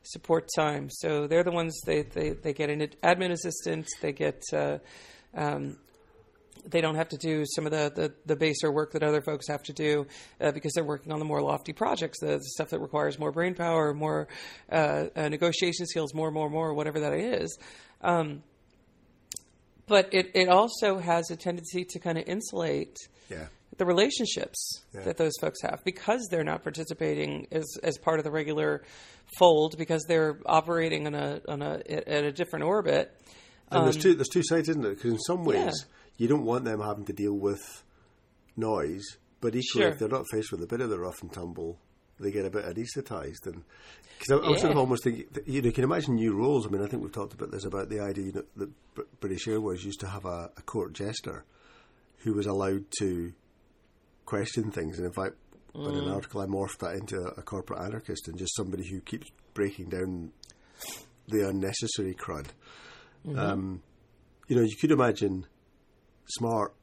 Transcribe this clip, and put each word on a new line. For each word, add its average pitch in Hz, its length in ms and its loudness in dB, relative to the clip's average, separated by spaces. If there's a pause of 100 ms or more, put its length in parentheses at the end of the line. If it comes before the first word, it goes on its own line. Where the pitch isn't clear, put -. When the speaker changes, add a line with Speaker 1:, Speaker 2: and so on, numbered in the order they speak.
Speaker 1:
support - 540 -2
time. 147 340 0
So 147 360 -2
they're 165 180 4
the 180 80 2
ones, 165 320 -2
they, 156 200 2
they, 156 260 -4
they 160 240 -4
get 147 160 -2
an 151 100 -2
ad-, 151 220 -4
admin 180 300 4
assistant, 165 540 -4 (140)
they 147 120 -2
get, 147 300 -2 (100)
uh, 147 260 0 (560)
um, 147 420 -4 (920)
they 170 140 2
don't 160 140 2
have 165 160 0
to 143 80 -6
do 156 260 0
some 156 220 -2
of 151 60 0
the, 151 220 2
the, 156 200 0 (100)
the 156 120 2
baser 151 360 2
work 151 200 0
that 156 100 0
other 151 180 4
folks 147 280 -4
have 147 160 -4
to 147 100 -10
do, 147 320 2 (340)
uh, 147 100 4
because 147 240 -4
they're 165 100 2
working 147 280 -4
on 151 60 -2
the 156 80 -2
more 147 160 0
lofty 151 320 -2
projects, - 460 -2
the, 147 180 2
the 139 60 -6 (100)
stuff 151 160 -4
that 165 100 -2
requires 147 380 0
more 151 140 -2
brain 175 220 0
power, 165 380 2
more, 151 360 -2 (440)
uh, 151 320 4 (100)
uh, 156 140 0
negotiation 170 560 2
skills, 156 300 -4
more, 156 160 0
more, 151 180 0
more, 156 240 0
whatever 151 280 0
that 147 120 2
is. 170 460 0 (420)
Um, 156 420 2 (1400)
but 196 280 6
it, 185 200 4
it 185 140 6
also 202 500 6
has 170 320 2
a 165 60 -6
tendency 175 480 -4
to 180 140 -12
kinda 165 280 -2
insulate 170 680 -4 (320)
Speaker 2:
Yeah. 80 200 -10 (280)
Speaker 1:
The 185 100 2
relationships - 960 0 (120)
Speaker 2:
Yeah. 95 80 -10
Speaker 1:
that 170 140 -2
those 160 240 2
folks 156 220 -4
have - 220 -4
because 214 460 -2
they're 165 140 0
not 156 180 -2
participating 151 880 -4
as, 156 140 -2 (180)
as 151 160 0
part 160 220 2
of 156 40 -4
the 156 60 -2
regular 151 520 0 (560)
fold, 160 400 8
because 160 280 0
they're 156 400 4
operating 160 600 4
on 147 80 -2
a, 143 340 -2
on 143 140 -4
a, 147 260 -2
at 151 360 0
a 147 80 0
different 160 320 -2
orbit. 156 480 2 (580)
Speaker 2:
And 170 160 6
there's 156 100 6
Speaker 1:
Um, 156 60 -4
Speaker 2:
two, 185 120 10
there's - 140 0
two 175 160 4
sides, 160 240 2
isn't 151 160 0
it? 101 160 -2
'Cause 120 120 2
in 110 60 2
some 175 260 -2
ways, - 200 4
Speaker 1:
Yeah. 156 80 0 (460)
Speaker 2:
you 117 100 2
don't 139 160 4
want 123 200 0
them 110 160 -2
having 104 260 -4
to 101 60 -6
deal 104 220 0
with 101 480 -2 (720)
noise, 101 480 -2 (360)
but 113 140 0
equally, 127 300 2
Speaker 1:
Sure. 170 80 6
Speaker 2:
if 143 60 -8
they're 110 100 0
not 127 220 -2
faced 107 220 -2
with 85 100 -6
a 85 40 -6
bit 120 140 -4
of 120 100 -2
the 95 80 -2
rough 90 240 -6
and 82 100 -12
tumble, 87 460 -8 (420)
they 98 100 -2
get 98 140 -2
a 95 60 -2
bit 101 140 -4
anesthetized. 101 840 -8
And 87 180 -10 (560)
'cause - 100 -6
I, 139 160 6
I 151 40 4
was 147 100 6
sort 151 100 6
of - 60 6
Speaker 1:
Yeah. 139 40 8
Speaker 2:
almost 127 220 4
thinking, 117 320 0
th-, - 140 -6
you 139 140 0
know, 120 40 2
you 117 60 4
can 131 120 2
imagine 143 300 2
new 113 200 4
roles. 120 320 4
I - 40 -6
mean, 98 120 0
I 104 40 -2
think 110 160 -4
we've 95 80 -8
talked 104 240 -6
about - 160 -8
this, 98 140 -8
about 98 240 -4
the 107 120 -4
idea, 98 260 -4
you 95 60 -6
know, 98 120 -6 (120)
that - 380 -10
Br-, - 80 -10 (160)
British 95 300 -4
Airways 104 360 -2
used 98 160 -8
to 101 80 -6
have 95 160 -8
a, 87 320 -6
a - 60 -20
court 92 300 -4
jester - 520 -8 (760)
who 110 160 -2
was 101 120 0
allowed 98 380 0 (160)
to 90 320 -2 (920)
question 107 460 -2
things. 80 280 -6
And 90 80 -4
in 87 60 -6
fact, 95 220 -4 (400)
in 156 80 -12
an 143 220 -4
Speaker 1:
Mm. 143 100 -4
Speaker 2:
article, 98 260 -6
I 95 60 -4
morphed 98 320 -4
that 90 160 -4
into 98 260 -8
a, 92 200 -8
a - 20 -16
corporate 95 380 -8
anarchist 98 480 -8
and 85 100 -10
just 92 160 -4
somebody 92 340 -4
who 95 120 -8
keeps - 280 -10 (240)
breaking 98 360 -4
down 90 440 -6 (920)
the 104 220 2
unnecessary 98 680 -2
crud. 76 320 -8 (800)
Speaker 1:
Mm-hmm. 143 120 -4
Speaker 2:
Um, 95 440 -2 (640)
you 127 80 2
know, 120 60 8
you 107 140 2
could 156 160 4
imagine 104 540 2 (800)
smart 117 560 -2